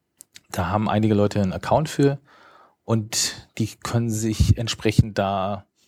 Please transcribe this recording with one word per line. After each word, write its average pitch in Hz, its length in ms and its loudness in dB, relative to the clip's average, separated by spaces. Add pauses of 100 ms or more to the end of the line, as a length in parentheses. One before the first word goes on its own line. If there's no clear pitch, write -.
(520)
Da 90 180 -4
haben 107 200 0
einige 107 240 2
Leute 104 280 2
einen 92 120 -2
Account 143 360 0
für 139 300 2 (640)
und - 640 -4 (120)
die 113 80 0
können 117 420 -4
sich 110 480 2
entsprechend 110 640 0
da 98 460 -2 (220)